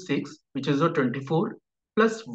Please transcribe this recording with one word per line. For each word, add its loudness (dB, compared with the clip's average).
six, -4
which -4
is 2
the 6
twenty-four, 0
plus 4